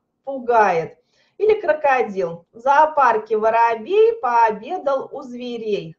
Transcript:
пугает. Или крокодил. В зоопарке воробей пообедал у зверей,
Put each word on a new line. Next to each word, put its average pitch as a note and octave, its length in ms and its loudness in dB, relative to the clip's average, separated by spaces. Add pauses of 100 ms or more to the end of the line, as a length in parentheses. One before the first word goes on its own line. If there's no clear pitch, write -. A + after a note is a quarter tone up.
(240)
пугает. A3+ 760 0 (400)
Или G#4 220 2
крокодил. A3+ 920 -2
В A#3 60 -20
зоопарке C4 800 2
воробей A#3 840 2
пообедал A#3+ 920 -2
у C#4 100 -12
зверей, A3+ 760 -8